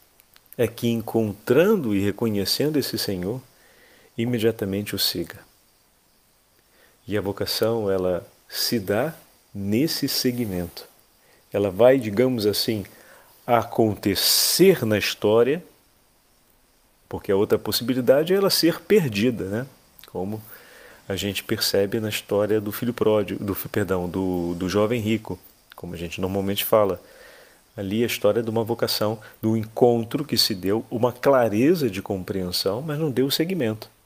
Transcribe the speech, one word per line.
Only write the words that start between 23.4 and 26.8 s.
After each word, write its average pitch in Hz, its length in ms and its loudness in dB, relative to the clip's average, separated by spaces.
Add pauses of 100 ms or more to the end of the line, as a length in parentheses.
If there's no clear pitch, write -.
do 98 100 -2
fi-, - 140 -10
perdão, 92 400 -2
do, 90 480 -2
do 92 120 -4
jovem 104 320 2
rico, 107 380 -4 (380)
como 87 180 -12
a - 20 -10
gente 85 240 -10
normalmente 98 440 -2
fala. 101 360 2 (760)